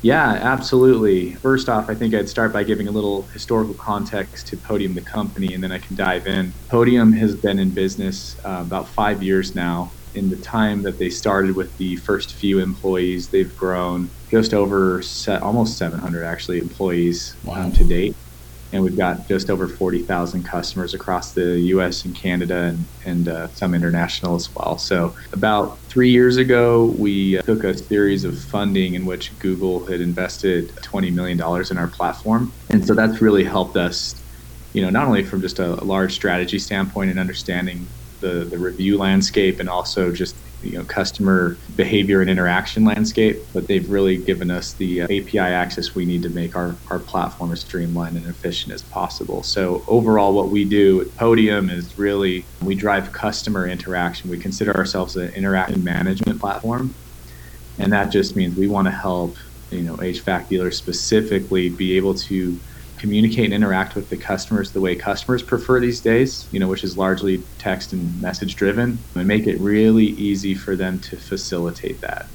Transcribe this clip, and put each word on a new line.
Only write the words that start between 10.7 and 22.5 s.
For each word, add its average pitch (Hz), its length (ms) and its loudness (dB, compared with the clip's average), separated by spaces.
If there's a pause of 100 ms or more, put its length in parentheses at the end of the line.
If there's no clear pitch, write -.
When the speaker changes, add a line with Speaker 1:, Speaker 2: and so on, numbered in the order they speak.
Speaker 1:
that 98 160 -4
they 90 100 0
started 95 460 2
with 92 220 -6
the 90 180 -2
first 98 380 -4
few 98 260 2
employees, 92 680 -2
they've 95 280 0
grown 90 520 -2 (200)
just 110 240 4
over 98 480 4
se-, - 360 -4
almost 113 400 0
seven 85 220 -4
hundred 85 260 -4
actually 85 340 -4
employees, 87 720 -2 (120)
Speaker 2:
Wow. 95 160 -6
Speaker 1:
um, 90 100 -2
to 87 140 10
date. 87 280 4 (600)
And 95 100 2
we've 90 140 2
got 87 320 0
just 95 200 0
over 92 200 0
forty 87 320 -2
thousand 87 420 -2
customers 87 500 -6
across 90 380 -4
the 87 280 0
U 92 220 4
S 90 220 -2
and 90 100 -6
Canada 90 420 -2